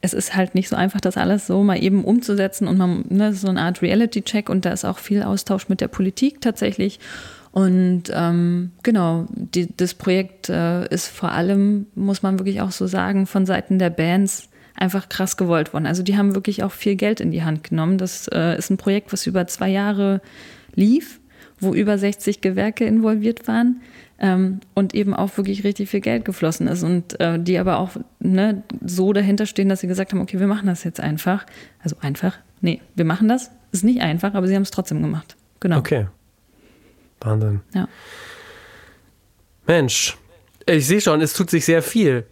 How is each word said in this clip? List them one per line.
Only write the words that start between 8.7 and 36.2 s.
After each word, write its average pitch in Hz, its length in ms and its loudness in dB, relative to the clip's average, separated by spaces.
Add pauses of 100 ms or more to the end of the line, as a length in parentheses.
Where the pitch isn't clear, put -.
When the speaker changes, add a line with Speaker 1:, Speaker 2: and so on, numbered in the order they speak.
Speaker 1:
genau, 170 480 2
die, - 460 -4
das 180 180 -2
Projekt, 185 560 -2
äh, 170 380 0
ist - 180 -4
vor - 260 -6
allem, 196 640 2
muss 196 280 -2
man 190 160 2
wirklich 196 220 -2
auch 190 120 -2
so 185 140 -4
sagen, 190 400 0
von 190 200 0
Seiten 190 320 0
der 180 120 2
Bands 175 580 0 (260)
einfach 185 340 -2
krass - 300 -4
gewollt 170 340 0
worden. 160 140 -2
Also 180 160 -2
die 202 160 2
haben 202 160 2
wirklich 196 300 -2
auch 202 80 -4
viel 202 240 -2
Geld 208 240 0
in 170 100 0
die 165 140 -2
Hand 156 200 -2
genommen. 165 320 0
Das, 185 320 -4
äh, 165 300 0
ist - 120 -6
ein 196 60 2
Projekt, 202 360 -2
was 196 140 -4
über 185 200 0
zwei - 240 -4
Jahre 196 500 0 (540)
lief, 226 460 2 (400)
wo 190 120 0
über 208 240 2
sechzig 202 440 -2
Gewerke 196 460 -2
involviert 220 640 0
waren, 240 320 2 (380)
ähm, 190 400 2 (160)
und 196 200 0
eben 202 200 0
auch 196 220 -4
wirklich 196 280 -4
richtig 202 260 -2
viel 202 100 -2
Geld - 240 -2
geflossen 165 420 -2
ist 175 160 -2
und, 170 380 -2
äh, 170 180 0
die 175 200 0
aber 185 200 0
auch, 185 120 -2 (280)
ne, 190 460 2 (200)
so 185 280 0
dahinter 202 340 2
stehen, 196 220 0
dass 190 120 2
sie 185 60 -6
gesagt 185 260 -2
haben, 190 80 0
okay, 185 200 -4
wir 196 80 2
machen 202 180 0
das 175 160 0
jetzt 170 180 -6
einfach. 180 460 -2 (380)
Also 151 160 -4
einfach, 147 360 -2 (240)
nee, 170 200 0 (160)
wir 170 80 2
machen 185 240 2
das, 247 240 0 (180)
ist 185 140 -4
nicht 247 180 4
einfach, 175 320 -2
aber 185 140 0
sie 190 80 2
haben 196 60 2
es 196 100 -2
trotzdem 156 300 -4
gemacht. 156 340 -6 (240)
Genau. 175 180 2
Speaker 2:
Okay. 123 280 0 (1120)